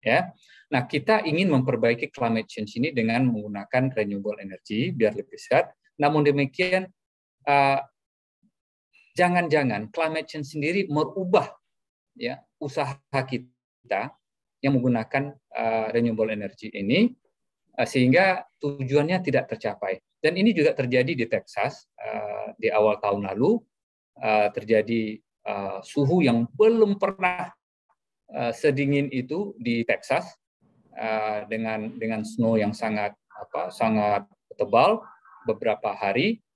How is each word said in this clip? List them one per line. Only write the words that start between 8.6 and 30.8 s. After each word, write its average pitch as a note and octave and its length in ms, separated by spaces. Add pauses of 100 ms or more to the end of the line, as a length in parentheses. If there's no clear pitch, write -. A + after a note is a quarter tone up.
jangan-jangan D3+ 800
climate D#3+ 320
change D3+ 320
sendiri E3 320
merubah, E3 640 (640)
ya, B2 240 (160)
usaha C#3 400 (160)
kita B2+ 1040 (480)
yang C#3 160
menggunakan, C3 560
eh, A2+ 560
renewable A2+ 400
energy G#2 400
ini, C3+ 400 (640)
eh, B2 120
sehingga C#3+ 680
tujuannya C#3+ 640
tidak C3+ 320
tercapai. G2+ 480 (200)
Dan D#3+ 160
ini G#3+ 200
juga D3 200
terjadi B2+ 360
di B2+ 160
Texas, - 680
eh, G#2+ 640
di A2 80
awal G#2+ 320
tahun G2+ 240
lalu, A2+ 320 (640)
eh, G#2+ 320
terjadi, G#2+ 680
eh, G2 600
suhu C#3+ 400
yang A#2+ 320
belum G#3+ 480
pernah, F3+ 480 (800)
eh, B2 240
sedingin C#3+ 560
itu D3+ 480
di A#3 320
Texas, D#3 400 (640)